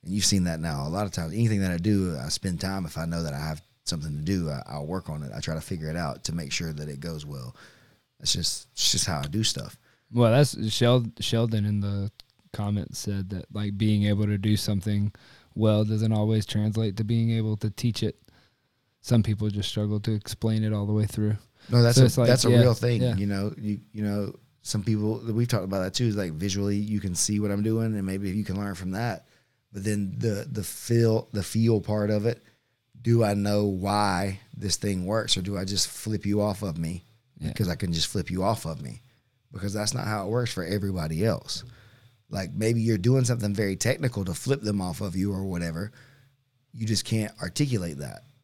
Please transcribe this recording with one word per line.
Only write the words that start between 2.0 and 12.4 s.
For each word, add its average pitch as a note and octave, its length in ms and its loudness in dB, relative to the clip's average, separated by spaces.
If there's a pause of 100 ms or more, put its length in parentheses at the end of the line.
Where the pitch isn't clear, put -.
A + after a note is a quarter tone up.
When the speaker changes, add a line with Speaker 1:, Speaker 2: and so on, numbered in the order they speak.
Speaker 1:
I D2+ 60 -8
spend F2+ 320 -4
time. F#2+ 240 -4
If - 120 -10
I E2 80 -4
know E2+ 180 -4
that D2 100 -6
I C#2 60 -8
have D2+ 220 -6 (220)
something D#2 320 -6
to D2 80 -6
do, F2 260 0
I, C2+ 180 -6
I'll D2 180 -8
work F2 240 -8
on D2+ 140 -8
it. B1+ 120 -10
I D2+ 60 -8
try D#2+ 140 -4
to D#2 60 -6
figure D#2 280 -8
it D#2+ 60 -6
out D#2+ 300 -6
to D#2+ 80 -4
make D#2 180 -6
sure E2 220 -4
that D2 160 -8
it C#2 100 -10
goes D#2 260 -8
well. C2 300 -12 (640)
That's - 120 -2
just, - 420 -2
it's - 200 2
just - 140 0
how D#2+ 120 -2
I C#2 80 -4
do G2+ 160 0
stuff. - 340 -4 (340)
Speaker 2:
Well, A#2 200 6
that's A#2 400 4
Shel-, A#2+ 340 4 (140)
Sheldon A2+ 460 2
in G#2 160 2
the G2+ 300 -2 (420)